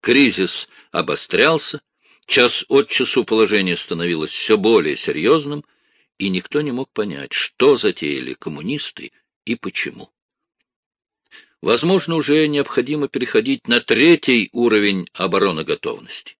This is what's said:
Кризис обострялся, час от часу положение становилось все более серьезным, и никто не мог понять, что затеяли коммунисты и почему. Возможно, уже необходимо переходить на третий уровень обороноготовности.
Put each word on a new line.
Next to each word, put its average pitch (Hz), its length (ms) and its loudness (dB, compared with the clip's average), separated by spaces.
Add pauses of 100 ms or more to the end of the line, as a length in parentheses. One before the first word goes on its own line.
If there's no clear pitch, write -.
Кризис 113 680 0 (220)
обострялся, 110 880 -2 (460)
час - 420 2
от 139 220 4
часу 123 340 0
положение 101 520 2
становилось 85 560 -4
все - 260 2
более 92 380 2
серьезным, 143 680 -2 (540)
и 98 100 -4
никто 95 320 -4
не 151 120 -6
мог 123 200 -8
понять, 76 400 -8
что - 440 2
затеяли 71 580 -4
коммунисты 80 800 -10 (320)
и 117 100 -4
почему. - 560 -10 (1500)
Возможно, 165 540 2
уже 151 320 2
необходимо 143 600 -2
переходить 123 580 -2
на 120 140 2
третий 127 720 4
уровень 104 640 2
обороноготовности. 90 1300 -4